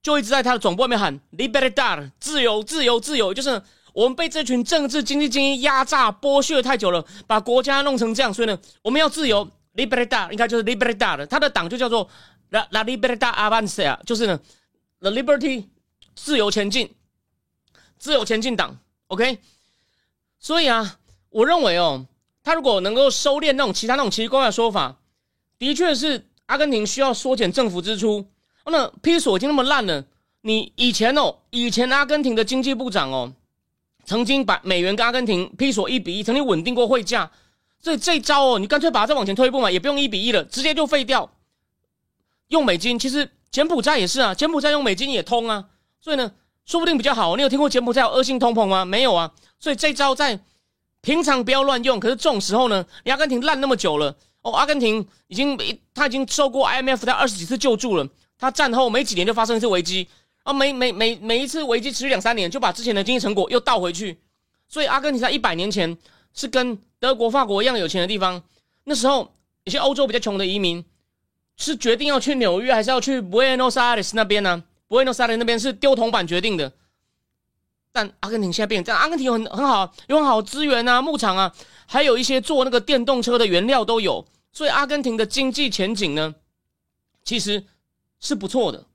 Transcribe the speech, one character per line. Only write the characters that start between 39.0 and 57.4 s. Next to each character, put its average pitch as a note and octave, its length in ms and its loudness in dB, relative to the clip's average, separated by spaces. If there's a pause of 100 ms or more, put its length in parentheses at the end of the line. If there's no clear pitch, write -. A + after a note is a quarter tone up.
再 D4 80 2
往 A3 100 0
前 G3 80 -4
推 C4 140 4
一 - 20 2
步 C4 100 0
嘛， G#3 120 2
也 F3+ 80 0
不 G#3 80 -2
用 C#4+ 120 0
一 C#4 80 0
比 G3+ 140 -4
一 A#3+ 100 0
了， F3+ 120 2
直 A#3 180 -8
接 D#4 120 0
就 D4+ 120 0
废 C#4 180 0
掉， A3+ 280 -2 (1160)
用 D#4 140 4
美 F#3 140 2
金。 A3+ 220 -2
其 C4 100 -2
实 C#4 180 -2 (220)
柬 D4+ 180 0
埔 D#4 140 0
寨 D4 160 2
也 F#3+ 80 0
是 B3+ 160 -2
啊， G3 140 2
柬 D#4+ 160 0
埔 D4 100 -2
寨 D4 80 2
用 D4 140 0
美 G#3 100 0
金 C4 180 -4
也 G#3+ 120 -2
通 A#3 260 -2
啊。 G3+ 180 -4 (320)
所 D#4 140 -6
以 - 20 0
呢， G#3+ 160 -2 (340)
说 E4+ 140 -2
不 E4 60 0
定 E4 100 2
比 A#3 80 -2
较 C4+ 120 2
好。 F3+ 200 0
你 C4 60 0
有 C#4 80 4
听 C4+ 80 0
过 C#4+ 100 4
柬 B3 160 0
埔 A#3+ 80 -2
寨 B3+ 100 2
有 A#3 80 4
恶 C4 120 2
性 C4 160 0
通 A#3+ 160 2
膨 G#3+ 140 2
吗？ F#3+ 180 2
没 G3+ 160 0
有 A#3+ 140 4
啊。 E3 160 0 (280)
所 D4+ 120 -4
以 B3+ 40 0
这 D4+ 140 0
一 C#4+ 40 -2
招 C#4 200 2
在 B3+ 260 0 (640)
平 D#4 220 0
常 C4 200 2
不 G#3+ 60 -2
要 C4+ 140 4
乱 C4 200 0
用， B3+ 160 2
可 A3 80 -2
是 B3+ 80 2
这 D#4 140 0
种 A3 100 0
时 G3 160 -2
候 B3 120 4
呢， F#3+ 180 0 (180)
你 B3+ 80 -2
阿 C4 60 2
根 D4+ 100 0
廷 B3 140 -2
烂 C#4+ 180 0
那 C#4 60 0
么 C4 100 2
久 D#3+ 220 0
了， C#3+ 180 -2 (280)
哦， A#2+ 100 -4
阿 D3 100 2
根 D4 160 0
廷 A3 240 0 (240)
已 - 80 -16
经， C#4 220 0 (380)
他 C#4+ 100 0
已 C4+ 60 0
经 C4+ 160 -2
受 C#4+ 200 0
过 C4 180 0
I - 100 0
M C4 140 -2
F B3 140 0
在 A#3+ 80 0
二 C4 160 2
十 G3+ 80 -4
几 E3+ 100 -10